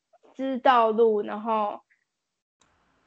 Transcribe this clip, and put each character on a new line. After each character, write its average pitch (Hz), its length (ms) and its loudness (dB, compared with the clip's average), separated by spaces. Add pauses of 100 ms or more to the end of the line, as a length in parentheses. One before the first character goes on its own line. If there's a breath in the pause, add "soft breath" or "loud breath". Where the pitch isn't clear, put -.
(360)
知 262 240 -6
道 240 320 4
路， 220 320 2
然 208 180 -10
后 220 400 -4 (1300)